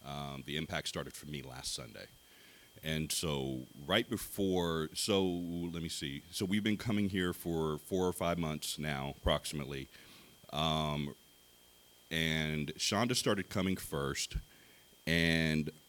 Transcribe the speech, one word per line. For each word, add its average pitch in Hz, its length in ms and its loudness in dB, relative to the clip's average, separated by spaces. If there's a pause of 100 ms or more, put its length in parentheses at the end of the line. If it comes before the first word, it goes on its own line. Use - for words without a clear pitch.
Um, 71 400 -8
the 71 100 -6
impact 78 320 -4
started 71 240 -6
for - 140 -14
me 73 160 -8
last 65 340 -8
Sunday, 53 300 -12 (800)
and 78 260 0
so 67 520 0 (220)
right 101 240 4
before, 87 840 2
so 98 320 4
let 85 580 -2
me 82 60 -4
see. 71 320 -6 (100)
So - 140 -2
we've 98 180 2
been 107 140 2
coming 104 320 2
here 92 240 2
for 80 460 0
four 92 280 2
or 87 60 2
five 85 240 2
months 78 420 -2
now, 71 380 -2
approximately. 71 720 -2 (640)
Um, 76 640 0 (920)
and 78 640 0
Shonda 120 420 2
started 101 320 2
coming 95 260 2
first, - 640 -2 (680)
and, 80 640 4 (180)